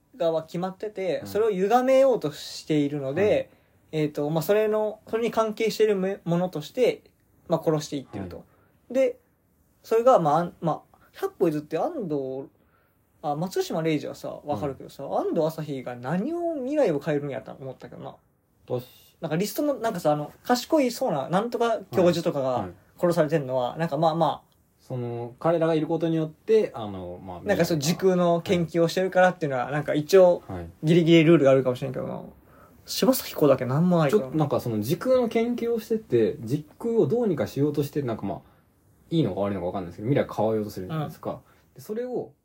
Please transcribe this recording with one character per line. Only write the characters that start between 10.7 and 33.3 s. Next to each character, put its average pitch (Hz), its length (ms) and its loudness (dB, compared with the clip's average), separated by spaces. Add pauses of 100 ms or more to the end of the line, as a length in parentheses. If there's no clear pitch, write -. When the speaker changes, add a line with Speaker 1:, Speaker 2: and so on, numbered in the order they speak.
Speaker 1:
あ、 - 60 -20 (140)
百 - 260 -6
歩 180 100 4
譲 151 100 0
っ 147 40 -6
て 160 160 -6
安 269 140 -2 (160)
藤、 135 400 -6 (760)
あ、 147 140 -4
松 185 260 -4
島 180 200 -4
玲 160 160 0
二 127 80 -10
は 120 80 -10
さ、 - 300 -12
わ 147 140 -4
か 151 100 -4
る 131 80 -6
け - 80 -18
ど 117 60 -18
さ、 - 140 -16
Speaker 2:
う 139 40 -10
ん。 202 100 -6
Speaker 1:
安 370 120 -2
藤 175 120 0
朝 156 200 -2
日 139 200 -8
が 123 140 -10
何 175 360 -4
を 339 220 -4
未 277 220 -6
来 254 160 2
を 143 80 -2
変 151 160 -2
え - 20 0
る 143 80 -8
ん 143 40 -8
や 117 120 -8
と 120 100 -16
思 131 200 -14
っ - 40 -18
た - 120 -20
け - 80 -20
ど 123 60 -16
な。 135 140 -16 (500)
Speaker 2:
と 123 140 -4
し- 123 60 -12 (340)
Speaker 1:
な 165 80 -6
ん - 20 -6
か 160 60 0
リ 196 100 0
ス - 80 -8
ト 320 80 -2
の、 294 120 0
な 226 160 -4
ん - 20 -2
か 175 80 -6
さ、 151 120 2
あ 151 40 0
の、 147 160 -8 (120)
賢 247 360 2
い 254 100 2
そ 254 180 -4
う 190 40 -2
な、 135 160 -4
な 185 140 0
ん 240 80 -6
と 233 80 -4
か 226 220 0 (120)
教 180 140 4
授 170 160 2
と 170 100 -2
か 143 80 -2
が 131 100 -2
Speaker 2:
は 123 100 0
い。 - 20 -4
は 92 60 -8
い。 87 40 -16 (260)
Speaker 1:
殺 175 160 2
さ 165 80 4
れ 147 60 0
て 165 100 0
ん 135 80 -6
の 127 100 -2
は、 120 200 -2
な 165 100 -2
ん - 20 -2
か 143 100 -4
ま 165 120 4
あ 156 40 0
ま 156 320 0
あ、 - 40 -20 (400)
Speaker 2:
そ 131 80 -8
の、 120 400 -8
彼 165 220 0
ら 160 80 2
が 165 80 2
い 151 40 0
る 151 60 -2
こ 160 140 -2
と 165 80 0
に 160 80 0
よ 160 100 0
っ 156 40 -8
て、 214 440 2
あ 127 100 -12
の、 92 400 -10
ま 92 120 -12
あ、 - 80 -14
Speaker 1:
な 202 100 0
ん - 20 -2
か 170 80 4
そ 170 100 0
の 156 40 2
時 147 160 0
空 185 220 2
の 175 240 2
研 175 260 0
究 170 160 0
を 165 60 4
し 165 60 -8
て 185 60 0
る 185 120 -2
か 185 80 4
ら 185 80 8
っ 175 100 -2
て 160 80 -4
い - 20 0
う 135 40 -4
の 127 60 -2
は、 123 80 -4
Speaker 2:
は 127 40 -8
い。 - 20 -8
Speaker 1:
な 147 100 -2
ん - 20 -8
か 143 100 -2
一 151 240 4
応、 180 300 6
Speaker 2:
は 90 140 -8
い。 85 40 -12 (160)
Speaker 1:
ギ 160 140 4
リ 175 80 6
ギ 165 80 6
リ 165 100 10
ル 165 140 8
ー - 0 -
ル 143 80 6
が 135 80 6
あ - 20 6
る 135 80 4
か 127 80 -2
も 123 60 -2
し - 80 -12
れ 131 60 -6
ん - 20 -8
け 135 80 -8
ど 131 80 -8
な。 127 160 -12 (600)
柴 247 280 4
咲 - 220 -6